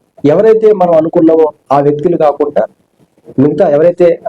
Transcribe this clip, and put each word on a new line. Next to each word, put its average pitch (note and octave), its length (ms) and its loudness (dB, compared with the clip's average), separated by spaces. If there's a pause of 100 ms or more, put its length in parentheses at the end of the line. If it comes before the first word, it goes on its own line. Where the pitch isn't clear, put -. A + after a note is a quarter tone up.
(240)
ఎవరైతే G#3+ 480 2
మనం F3+ 200 -2
అనుకున్నామో D#3+ 600 2 (200)
ఆ C#3+ 80 0
వ్యక్తులు D3 360 -2
కాకుండా D3 500 -2 (720)
మిగతా D3+ 300 0
ఎవరైతే E3+ 600 0